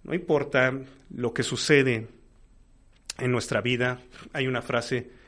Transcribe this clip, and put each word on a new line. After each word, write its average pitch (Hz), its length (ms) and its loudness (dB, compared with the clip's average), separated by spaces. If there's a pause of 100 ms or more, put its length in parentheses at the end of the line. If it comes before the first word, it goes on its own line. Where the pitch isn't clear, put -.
No - 120 -6
importa 147 580 2 (380)
lo 120 240 -4
que 135 80 -2
sucede 127 640 2 (1120)
en 127 140 0
nuestra 113 280 0
vida, 123 400 0 (320)
hay 139 140 -2
una 127 160 -2
frase, 123 480 -2 (180)